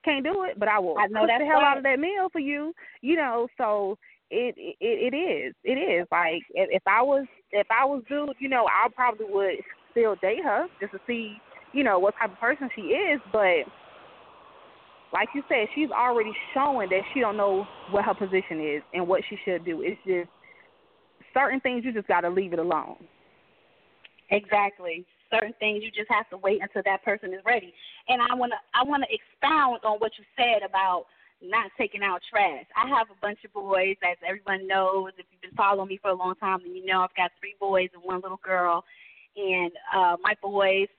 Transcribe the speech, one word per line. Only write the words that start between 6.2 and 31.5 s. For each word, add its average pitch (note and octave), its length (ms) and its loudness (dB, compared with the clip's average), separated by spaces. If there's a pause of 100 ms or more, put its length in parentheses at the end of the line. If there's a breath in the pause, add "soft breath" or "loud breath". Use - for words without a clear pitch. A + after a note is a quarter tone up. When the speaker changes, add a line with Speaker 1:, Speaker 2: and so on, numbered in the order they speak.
Speaker 1:
if, F#3 200 0
if F#3+ 120 0
I G3+ 160 4
was, C#4 260 2 (260)
if G3+ 180 2
I A#3 140 4
was C4+ 240 0
dude, D4 320 -4
you C#4 80 -6
know, B3+ 180 2
I A3 220 2
probably A3+ 400 -2
would G3 260 0 (380)
still A3 280 4
date A3 220 0
her C#4+ 240 0 (140)
just G3+ 120 -8
to G3 140 -12
see, A3+ 300 -6 (360 loud breath)
you C#4 120 2
know, G3 160 4
what G3+ 200 2
type G#3+ 120 -2
of F#3 80 -20
person C4 340 0
she G#3+ 80 -10
is. A3+ 380 0 (120)
But F#3 380 2 (1400)
like G3+ 200 0
you C#4+ 160 -6
said, A3+ 280 2
she's D4 140 -2
already A#3 420 0 (220)
showing C4+ 360 0
that F#3+ 120 2 (120)
she C#4 60 0
don't G#3+ 160 0
know G3+ 300 2 (240)
what G3 140 2
her F#3 100 2
position F#3 460 -2
is D3 220 -4 (100)
and F3+ 140 -2
what F#3 220 2
she G#3 160 -10
should F3 200 -2
do. E3 180 -4
It's F3+ 220 -4
just F3+ 240 -2 (1040 loud breath)
certain C4+ 280 2
things B3 240 -2
you B3+ 80 -2
just G#3+ 160 -6
gotta F3 200 2
leave F3+ 240 0
it E3+ 60 -2
alone. D#3+ 380 -2 (1300)
Speaker 2:
Exactly. G3+ 720 0 (260)
Certain A3+ 280 0
things G#3+ 240 -2
you A3+ 80 -10
just G#3+ 200 -6
have A3+ 200 0
to F#3 60 -14
wait G3 260 0
until G3 220 -6
that G3 200 0
person G3 280 -4
is F#3+ 120 -10
ready. G3+ 280 0 (360 loud breath)
And B3 120 2
I B3 140 2
wanna, B3 220 -2 (180)
I B3 100 4
wanna C#4 260 0
expound D4 720 0
on G#3+ 140 0
what A3 200 -2
you G#3 60 -20 (120)
said A#3 320 2
about F#3+ 380 0 (360 soft breath)
not G3 340 -2